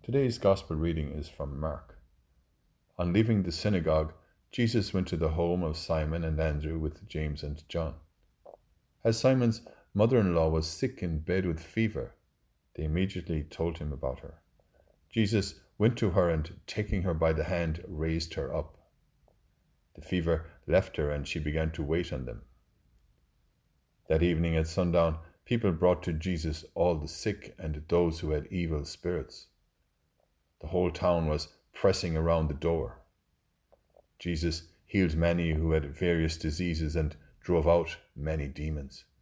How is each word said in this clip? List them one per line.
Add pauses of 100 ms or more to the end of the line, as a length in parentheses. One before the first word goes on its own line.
Today's
gospel
reading
is
from
Mark. (1000)
On
leaving
the
synagogue, (380)
Jesus
went
to
the
home
of
Simon
and
Andrew
with
James
and
John. (1080)
As
Simon's (340)
mother-in-law
was
sick
in
bed
with
fever, (580)
they
immediately
told
him
about
her. (680)
Jesus (180)
went
to
her
and, (160)
taking
her
by
the
hand,
raised
her
up. (1200)
The
fever (200)
left
her
and
she
began
to
wait
on
them. (1700)
That
evening
at
sundown, (260)
people
brought
to
Jesus (100)
all
the
sick
and
those
who
had
evil
spirits. (1120)
The
whole
town
was (260)
pressing
around
the
door. (1200)
Jesus (200)
healed
many
who
had
various
diseases
and (260)
drove
out (200)
many
demons. (180)